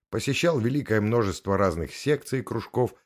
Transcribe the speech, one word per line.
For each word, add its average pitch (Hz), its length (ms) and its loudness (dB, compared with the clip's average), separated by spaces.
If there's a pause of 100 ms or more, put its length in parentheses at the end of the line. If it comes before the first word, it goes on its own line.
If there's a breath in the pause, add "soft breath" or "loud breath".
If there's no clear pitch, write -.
(120)
посещал 143 480 0
великое 113 420 0
множество 104 560 0
разных 85 380 0
секций 139 440 -2
и 107 40 -4
кружков, 113 500 -2 (120 soft breath)